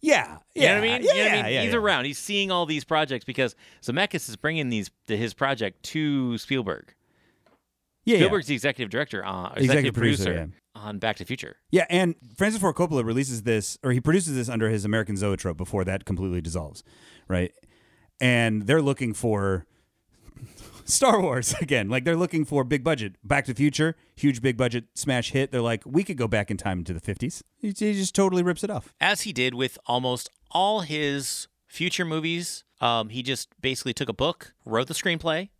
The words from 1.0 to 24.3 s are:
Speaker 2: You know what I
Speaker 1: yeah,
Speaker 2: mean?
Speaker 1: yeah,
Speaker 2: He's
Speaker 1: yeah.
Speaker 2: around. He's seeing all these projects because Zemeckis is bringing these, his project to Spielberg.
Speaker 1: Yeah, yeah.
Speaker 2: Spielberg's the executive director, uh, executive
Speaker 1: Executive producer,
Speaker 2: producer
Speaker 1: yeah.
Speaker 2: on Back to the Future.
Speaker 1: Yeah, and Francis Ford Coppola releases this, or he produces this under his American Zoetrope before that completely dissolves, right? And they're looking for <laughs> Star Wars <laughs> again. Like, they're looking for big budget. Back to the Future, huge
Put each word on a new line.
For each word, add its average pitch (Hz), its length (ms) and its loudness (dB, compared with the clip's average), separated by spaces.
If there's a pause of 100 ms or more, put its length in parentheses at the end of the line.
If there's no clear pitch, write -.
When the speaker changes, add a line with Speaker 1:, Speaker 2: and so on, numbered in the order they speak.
Speaker 2:
You - 40 4
know 554 60 8
what - 80 4
I - 20 4 (120)
Speaker 1:
yeah, - 80 2
Speaker 2:
mean? - 100 0
Speaker 1:
yeah, - 80 2
Speaker 2:
He's - 120 0
Speaker 1:
yeah. 233 60 2
Speaker 2:
around. 180 260 2
He's 139 120 -6
seeing 196 340 -2
all 175 140 2
these 151 180 -2
projects 143 400 0
because 127 320 -2 (280)
Zemeckis 165 460 -2
is 110 60 -12
bringing 151 340 -2
these, 107 200 -2 (180)
his 110 280 -2
project 113 480 -2
to 139 560 0
Spielberg. 98 540 -4 (1080)
Speaker 1:
Yeah, 233 120 4
yeah. 190 60 6
Speaker 2:
Spielberg's 190 260 4
the 143 80 0
executive 127 340 -2
director, 113 340 -4
uh, 92 280 -6
executive - 120 0
Speaker 1:
Executive 135 300 4
producer, 113 320 2
Speaker 2:
producer 85 260 -4 (240)
Speaker 1:
yeah. 107 60 -18
Speaker 2:
on 104 160 -10
Back 107 200 -2
to - 60 -12
the - 40 -14
Future. - 280 -10 (140)
Speaker 1:
Yeah, 175 200 4
and 175 260 4 (200)
Francis 214 240 0
Ford 190 160 2
Coppola 151 300 2
releases 120 380 -2
this, 110 400 0
or 131 80 0
he 123 100 2
produces 160 340 2
this 123 140 -2
under 110 200 0
his 107 160 0
American 104 320 0
Zoetrope 95 380 -2
before 90 300 -4
that 95 180 -4
completely 90 380 -2
dissolves, 80 420 -8 (440)
right? 90 260 -2 (680)
And 117 440 2
they're 143 180 4
looking 131 320 0
for 98 560 0
<laughs> - 1160 -20
Star 226 360 4
Wars 127 360 0
<laughs> - 40 -2
again. 131 260 2
Like, 127 160 0
they're 165 140 2
looking 165 260 0
for 139 220 0
big 131 180 0
budget. 120 400 -2
Back 139 220 0
to 127 80 -4
the 101 40 -6
Future, 151 380 2 (220)
huge 131 240 2